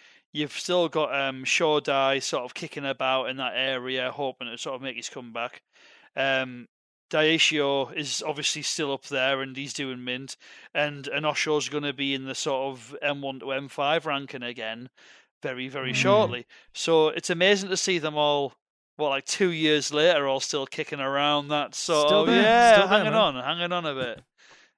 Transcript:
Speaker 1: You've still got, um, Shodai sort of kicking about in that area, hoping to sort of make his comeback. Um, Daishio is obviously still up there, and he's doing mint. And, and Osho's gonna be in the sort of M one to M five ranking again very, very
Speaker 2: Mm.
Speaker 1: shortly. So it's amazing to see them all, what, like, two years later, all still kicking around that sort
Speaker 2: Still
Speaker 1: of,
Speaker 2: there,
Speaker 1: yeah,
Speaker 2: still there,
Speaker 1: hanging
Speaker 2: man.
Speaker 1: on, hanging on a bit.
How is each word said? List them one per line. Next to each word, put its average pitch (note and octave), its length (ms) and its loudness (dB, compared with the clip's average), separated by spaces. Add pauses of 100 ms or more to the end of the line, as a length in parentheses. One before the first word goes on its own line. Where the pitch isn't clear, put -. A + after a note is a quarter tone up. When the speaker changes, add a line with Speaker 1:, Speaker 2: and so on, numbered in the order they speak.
(320)
Speaker 1:
You've D3 200 -4
still F3+ 360 0
got, C#3+ 260 -2
um, C3+ 300 -4
Shodai C#3 760 2
sort C3 220 -4
of B2+ 100 -12
kicking D3 320 -10
about C3 420 0
in C3 80 -6
that C3 180 -6
area, B2+ 560 -2
hoping B2+ 380 -6
to A#2 80 -12
sort C3+ 200 -8
of B2 60 -12
make C3 140 -8
his A#2 140 -10
comeback. A#2+ 520 -10 (540)
Um, C3 520 -2 (420)
Daishio C#3+ 840 2
is C#3 320 -6
obviously D3+ 360 -4
still D3 280 -2
up C3+ 140 -4
there, C3+ 380 0
and C3 120 -10
he's C#3 200 -10
doing C3 280 -6
mint. B2+ 360 -8 (340)
And, D3 360 -2
and D3 180 -2
Osho's D3+ 420 0
gonna D3 240 -4
be C#3 220 -2
in C3+ 100 -6
the C3 100 -8
sort C3+ 380 -2
of B2 300 -16
M C#3+ 180 -2
one C3+ 200 -8
to C3+ 120 -6
M C#3 160 -6
five D3 380 0
ranking C#3 360 -6
again A#2+ 460 -8 (540)
very, B2+ 260 -6
very C3 240 -6
Speaker 2:
Mm. C3 40 -2
Speaker 1:
shortly. E3 500 2 (260)
So D#3+ 360 4
it's - 200 -6
amazing F#3+ 400 4
to F#3 80 -2
see F#3 220 0
them D3+ 180 -4
all, D3 380 2 (420)
what, D3 140 0
like, C3+ 160 -4
two F#3+ 240 2
years D3+ 420 2
later, D3+ 340 4
all C3+ 140 0
still C#3 260 -4
kicking D3 340 -8
around C#3+ 480 0
that D3 260 -4
sort D3+ 340 2
Speaker 2:
Still D#3 140 6
Speaker 1:
of, D#3 60 4
Speaker 2:
there, - 140 6
Speaker 1:
yeah, A#3 340 8
Speaker 2:
still G3 120 8
there, G3+ 100 6
Speaker 1:
hanging E3 140 2
Speaker 2:
man. D#3+ 240 4
Speaker 1:
on, B2 80 -8
hanging E3+ 280 -2
on F3 120 -4
a D3 100 -2
bit. B2+ 280 -6 (560)